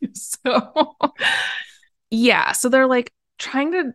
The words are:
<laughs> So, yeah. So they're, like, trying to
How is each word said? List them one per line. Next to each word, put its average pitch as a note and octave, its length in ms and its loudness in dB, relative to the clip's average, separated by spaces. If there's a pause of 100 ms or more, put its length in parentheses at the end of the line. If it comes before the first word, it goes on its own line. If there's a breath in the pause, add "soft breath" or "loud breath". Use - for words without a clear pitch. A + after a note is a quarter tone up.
<laughs> B3+ 140 -6
So, - 800 -2 (1160 loud breath)
yeah. A3+ 420 2
So - 160 -2
they're, C4 180 4
like, B3 260 0 (260)
trying C#4+ 340 -4
to D#4+ 220 -2